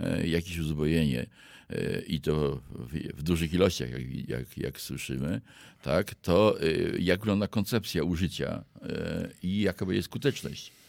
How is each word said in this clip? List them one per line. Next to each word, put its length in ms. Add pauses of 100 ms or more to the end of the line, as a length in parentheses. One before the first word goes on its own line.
e, 280
jakieś 300
uzbrojenie, 680 (440)
e, 300
i 200
to 400 (100)
w, 480
w 40
dużych 300
ilościach, 380
jak, 380
jak, 300
jak 220
słyszymy, 600 (420)
tak, 320
to, 460
e, 380
jak 220
wygląda 280
koncepcja 540
użycia, 640 (180)
e, 460 (140)
i 180
jaka 260
będzie 160
skuteczność, 680 (160)